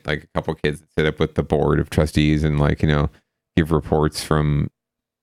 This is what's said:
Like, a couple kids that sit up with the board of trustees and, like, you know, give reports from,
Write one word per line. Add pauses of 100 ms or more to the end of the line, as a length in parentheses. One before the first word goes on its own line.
Like,
a
couple
kids
that
sit
up
with
the
board
of
trustees
and,
like,
you
know, (480)
give
reports
from, (540)